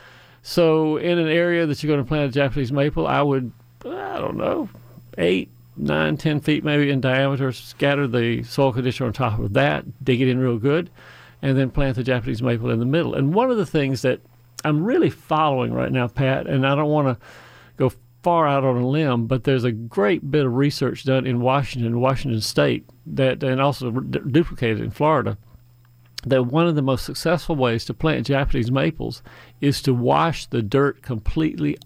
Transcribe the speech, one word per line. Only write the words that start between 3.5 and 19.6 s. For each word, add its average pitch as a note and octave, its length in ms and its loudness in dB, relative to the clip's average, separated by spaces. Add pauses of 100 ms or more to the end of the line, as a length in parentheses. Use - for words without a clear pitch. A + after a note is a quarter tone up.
I - 340 -8
don't - 200 -4
know, - 320 -2 (480)
eight, F3+ 320 0 (260)
nine, D3+ 400 0
ten D3+ 240 -2
feet D3+ 240 0
maybe D3 260 2
in C3+ 120 0
diameter, C3+ 500 0
scatter C#3+ 540 -2
the A#2+ 380 0
soil C3+ 280 0
conditioner B2 360 -2
on G#2+ 40 -4
top A2+ 260 -2
of G#2+ 140 -4
that, C#3 500 0
dig B2+ 200 2
it C3 60 4
in B2 100 2
real B2+ 180 0
good, C#3+ 320 0 (540)
and C3+ 160 2
then C3+ 120 2
plant C#3 260 0
the B2+ 60 -4
Japanese B2 380 -2
maple A#2+ 300 0
in A#2 80 2
the A#2 80 0
middle. C#3 280 0
And C#3 200 0
one B3 160 2
of A#3+ 80 0
the F#3 80 0
things C3+ 340 0
that B2+ 200 0 (440)
I'm D3+ 180 2
really B3 280 2
following C3+ 640 0
right B2+ 180 -2
now, B2 160 0
Pat, C3+ 380 0
and C3+ 200 0
I C#3 80 2
don't D3 160 0
wanna C#3 280 2 (580)
go C3 160 2 (320)
far E3+ 240 4
out C#3 160 2
on B2+ 120 2
a B2 100 0
limb, C3 400 0
but B2 180 -2
there's C3 180 2